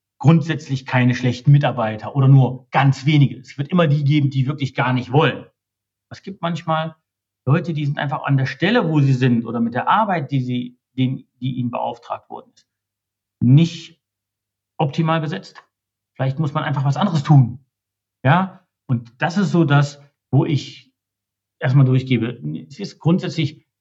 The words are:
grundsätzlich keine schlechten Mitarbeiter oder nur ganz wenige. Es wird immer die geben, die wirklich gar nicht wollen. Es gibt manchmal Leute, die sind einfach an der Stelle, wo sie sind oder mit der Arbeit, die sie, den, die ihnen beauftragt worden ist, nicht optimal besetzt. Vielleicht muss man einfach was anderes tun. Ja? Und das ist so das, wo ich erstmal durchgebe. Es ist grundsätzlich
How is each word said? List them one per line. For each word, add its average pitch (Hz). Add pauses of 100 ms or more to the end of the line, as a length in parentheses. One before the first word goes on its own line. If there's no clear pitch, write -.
(180)
grundsätzlich 147
keine 123
schlechten 131
Mitarbeiter 110
oder 135
nur 135
ganz 135
wenige. 143
Es -
wird 143
immer 170
die 147
geben, 139
die 131
wirklich 127
gar 127
nicht -
wollen. 139 (640)
Es -
gibt 196
manchmal 160 (500)
Leute, 165
die 147
sind 143
einfach 147
an 139
der 135
Stelle, 202
wo 156
sie 135
sind 120
oder 113
mit 117
der 120
Arbeit, 180
die 139
sie, 123 (180)
den, 131 (120)
die 127
ihnen 120
beauftragt -
worden -
ist, - (800)
nicht 151 (800)
optimal 160
besetzt. 165 (520)
Vielleicht 135
muss 160
man 151
einfach 139
was 139
anderes 165
tun. 135 (600)
Ja? 185 (200)
Und 117
das 165
ist 185
so 170
das, 143 (280)
wo 135
ich - (680)
erstmal 131
durchgebe. 127 (280)
Es -
ist -
grundsätzlich 165 (140)